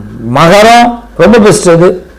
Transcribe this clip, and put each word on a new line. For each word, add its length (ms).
மகரம் 640
ரொம்ப 200
பெஸ்ட். 320
அது 360